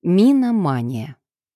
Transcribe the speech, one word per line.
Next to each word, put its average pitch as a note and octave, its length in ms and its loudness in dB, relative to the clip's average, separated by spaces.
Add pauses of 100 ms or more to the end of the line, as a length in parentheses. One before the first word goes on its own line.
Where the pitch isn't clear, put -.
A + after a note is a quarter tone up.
Миномания. F3 1080 0 (400)